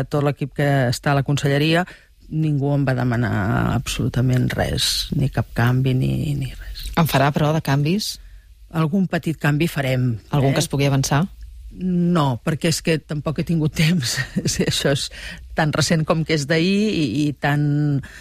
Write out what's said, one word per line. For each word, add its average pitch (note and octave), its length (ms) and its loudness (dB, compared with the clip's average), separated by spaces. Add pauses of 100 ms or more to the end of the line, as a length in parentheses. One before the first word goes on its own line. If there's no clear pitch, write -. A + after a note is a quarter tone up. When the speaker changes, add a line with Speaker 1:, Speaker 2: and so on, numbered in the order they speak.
Speaker 1:
tot C#3+ 160 0
l'equip C#3+ 320 -2
que C#3+ 100 2 (220)
està C#3+ 240 0
a C#3 60 4
la C3 80 0
conselleria, D3+ 560 2 (500)
ningú D3 400 0
em C#3+ 140 2
va C3 100 0
demanar A#2+ 340 0 (440)
absolutament B2+ 760 0
res, - 640 -2
ni C3+ 160 0
cap - 240 -4
canvi, B2+ 400 2
ni, C3+ 400 0
ni C3+ 160 -4
res. - 380 -10 (100)
Speaker 2:
En E3 140 4
farà, C#3 240 4
però, D3+ 180 2
de D#3+ 80 0
canvis? D3 540 0 (580)
Speaker 1:
Algun E3 340 2
petit E3 300 -2
canvi D3 320 2
farem, B2+ 460 0 (180)
Speaker 2:
Algun C#3 220 2
Speaker 1:
eh? - 20 0
Speaker 2:
que D3 80 2
es - 60 -8
pugui C#3 180 2
avançar? C#3 320 2 (540)
Speaker 1:
No, F3 680 0
perquè D#3+ 300 0
és - 100 -2
que D#3+ 160 2
tampoc D3+ 460 -6
he - 20 -8
tingut D#3 320 0
temps. D#3 400 2 (160)
<laughs> - 180 -2
Sí, - 140 0
això - 300 0
és - 140 -4 (440)
tan D3+ 220 0
recent D#3 320 2
com E3 180 2
que D#3+ 80 0
és C#3+ 160 0
d'ahir F#3+ 460 2
i, D#3 100 0 (220)
i C#3+ 100 -2
tan, D3 640 2 (200)